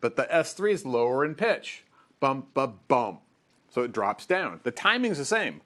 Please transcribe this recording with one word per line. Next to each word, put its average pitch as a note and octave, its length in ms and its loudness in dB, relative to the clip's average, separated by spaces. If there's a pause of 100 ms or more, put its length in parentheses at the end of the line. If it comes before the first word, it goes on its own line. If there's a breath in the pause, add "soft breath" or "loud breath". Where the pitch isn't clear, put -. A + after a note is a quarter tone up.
But A#2+ 140 -2
the C#3 180 -2
S D#3+ 200 2
three G#3 200 0
is E3 120 -4
lower B2 400 2
in D#3 100 -4
pitch. G3 480 -2 (360 soft breath)
Bump, C3+ 340 -2
ba-bump. A#2+ 680 0 (480)
So B2 140 -2
it A#2+ 80 -4
drops G#2 340 -2
down. E3+ 380 -2
The A#2+ 80 -2
timing's A3 460 2
the C#3 80 -4
same. E3 400 0